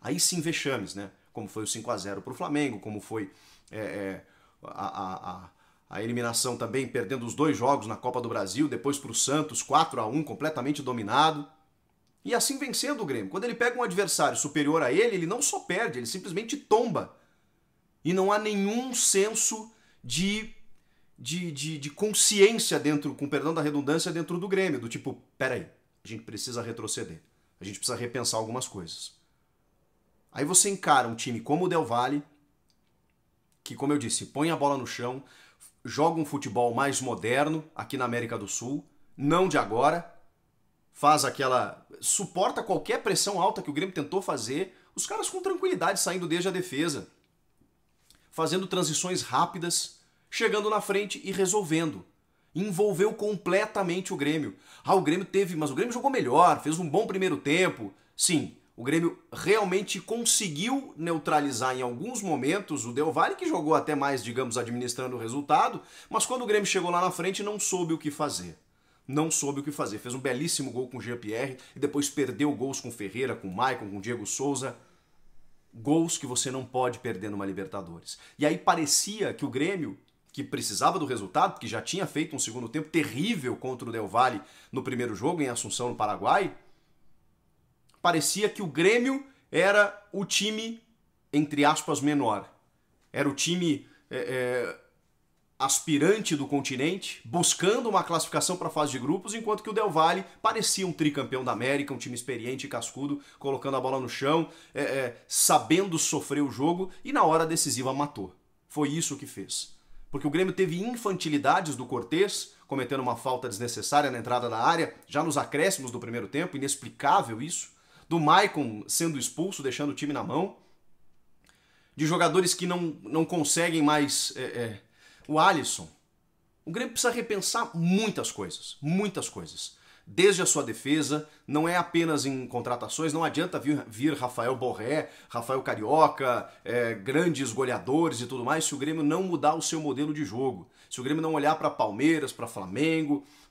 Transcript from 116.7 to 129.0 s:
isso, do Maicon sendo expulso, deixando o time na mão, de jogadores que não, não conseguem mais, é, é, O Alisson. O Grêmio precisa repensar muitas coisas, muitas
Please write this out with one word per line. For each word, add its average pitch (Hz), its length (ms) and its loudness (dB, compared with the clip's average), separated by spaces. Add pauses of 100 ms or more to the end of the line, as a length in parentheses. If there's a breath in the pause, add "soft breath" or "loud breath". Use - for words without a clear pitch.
isso, 156 300 -8 (400 soft breath)
do 165 100 4
Maicon 147 680 4
sendo 165 320 0
expulso, 170 420 -4
deixando 139 300 -2
o 127 40 -6
time 147 160 -4
na 127 120 -2
mão, 156 340 -2 (1400 soft breath)
de 151 120 0
jogadores 170 480 4
que 175 100 -4
não, 175 380 -2
não 151 200 0
conseguem 165 600 2
mais, 147 520 4
é, 127 60 -8
é, 113 400 -6 (460 soft breath)
O 151 120 2
Alisson. 156 500 2 (760)
O 175 60 -8
Grêmio 240 220 -4
precisa 240 180 2
repensar 220 640 -2
muitas 175 580 2
coisas, - 500 -10
muitas 180 460 0